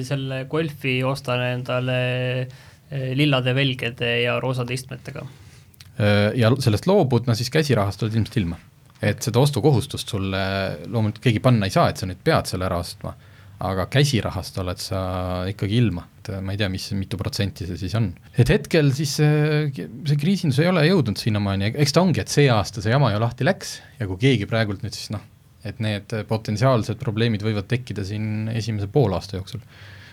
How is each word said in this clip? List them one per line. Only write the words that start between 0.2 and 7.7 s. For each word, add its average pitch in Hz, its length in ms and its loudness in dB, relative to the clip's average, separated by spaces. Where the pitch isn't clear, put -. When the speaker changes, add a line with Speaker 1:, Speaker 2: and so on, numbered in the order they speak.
Speaker 1:
Golfi 147 460 -2
ostan 127 400 -2
endale, 127 520 -2
äh, 131 260 -6
lillade 131 400 2
velgede 123 680 -2
ja 120 180 0
roosade 127 320 -4
istmetega? - 540 -10
Speaker 2:
Äh, 104 400 4
ja 110 80 6
sellest 113 300 0
loobud, 139 400 4
no - 80 2
siis 117 160 -4
käsirahast 113 500 0